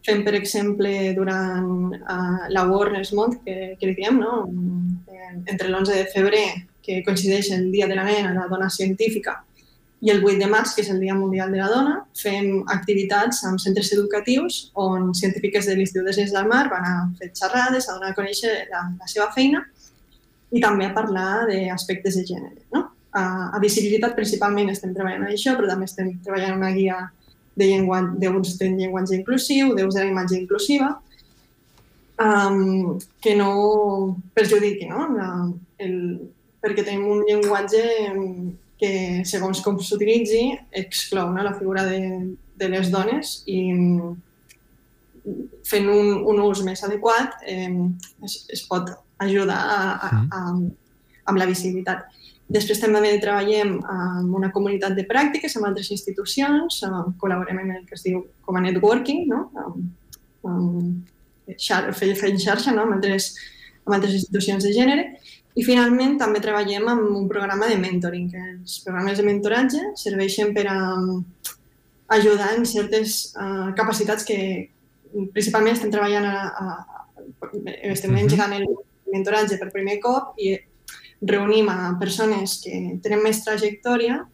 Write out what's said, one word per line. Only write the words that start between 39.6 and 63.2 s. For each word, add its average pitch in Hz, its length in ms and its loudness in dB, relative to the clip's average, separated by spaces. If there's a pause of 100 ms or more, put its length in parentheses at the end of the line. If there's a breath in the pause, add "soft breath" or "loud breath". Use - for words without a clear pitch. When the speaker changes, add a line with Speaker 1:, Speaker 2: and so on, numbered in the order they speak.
Speaker 1:
s'utilitzi, 220 720 2 (160)
exclou, 185 640 -4
no? 190 100 -2
La 202 100 -2
figura 190 300 -2
de, 190 160 0 (540)
de 190 160 -2
les 185 200 0
dones 208 540 0
i, 190 220 -2
em, 175 500 2 (1500)
fent 202 280 0
un, 208 240 6 (100)
un 208 180 4
ús 196 220 2
més 190 200 -4
adequat, 226 580 0
em, 185 480 -2 (320)
es, - 240 -10
es - 200 -10
pot 180 240 -2 (280)
ajudar 196 420 0
a, 208 200 0 (140)
a, - 180 -6
Speaker 2:
Mhm. 117 180 2
Speaker 1:
a, 190 100 -8 (840 soft breath)
amb 190 120 2
la 185 80 4
visibilitat. 185 600 -4 (420 loud breath)
Després 208 340 0
també 214 380 4
treballem 202 600 2
amb 180 520 -2
una 190 160 0
comunitat 196 460 0
de 190 100 -2
pràctiques, 294 500 0
amb 208 120 0
altres 196 240 -4
institucions, 269 880 -2
eh, 185 200 -4 (180)
col·laborem 185 400 -2
en 190 120 -4
el 185 140 -10
que - 80 -18
es - 100 -16
diu 185 200 -2 (160)
com 190 180 -6
a 180 40 2
networking, 233 640 2
no? 262 160 0 (100)
Amb, 180 300 -10 (600)
amb 175 1120 -4
xar-, 196 360 -2
fe-, 196 220 0
fent 196 240 0
xarxa, 240 340 0
no? 214 140 2
Amb 208 80 2
altres, 196 400 -2 (500 loud breath)